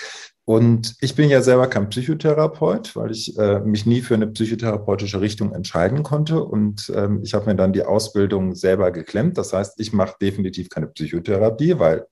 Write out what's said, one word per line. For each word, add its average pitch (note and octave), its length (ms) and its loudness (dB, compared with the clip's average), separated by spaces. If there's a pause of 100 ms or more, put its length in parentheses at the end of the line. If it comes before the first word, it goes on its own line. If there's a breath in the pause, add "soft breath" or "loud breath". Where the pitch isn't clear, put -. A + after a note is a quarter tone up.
(460 loud breath)
Und A2+ 540 4
ich C3 140 -2
bin D3+ 160 4
ja C3+ 100 8
selber B2+ 280 4
kein G#2+ 200 -2
Psychotherapeut, D3+ 1080 -2
weil A2+ 160 -4
ich, A2 260 -10
äh, G2+ 220 2
mich G#2+ 260 -2
nie A#2+ 160 2
für B2 100 -4
eine G#2+ 140 2
psychotherapeutische G#2 960 -2
Richtung G#2 320 -2
entscheiden F#2+ 480 0
konnte. D3+ 420 0
Und, G#2 500 -2
ähm, G2+ 280 0
ich G2+ 100 -6
habe G#2 140 -2
mir G#2 100 2
dann F#2+ 160 4
die F#2 100 0
Ausbildung G2 720 0
selber F#2+ 360 2
geklemmt. G2+ 480 -2
Das F#2 160 -4
heißt, G2 260 -4
ich G#2+ 140 -4
mache F#2+ 260 0
definitiv F#2+ 480 -4
keine D#2 200 -6
Psychotherapie, G#2 880 0
weil D#2+ 340 2